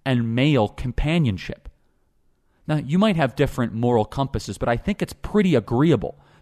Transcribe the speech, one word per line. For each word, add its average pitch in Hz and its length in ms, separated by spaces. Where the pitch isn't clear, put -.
and 117 320
male 127 320
companionship. 131 1000
Now, 151 100
you 147 200
might 208 180
have 143 200
different 131 380
moral 117 320
compasses, 120 520
but 120 100
I 120 80
think 190 260
it's - 120
pretty 190 420
agreeable 123 640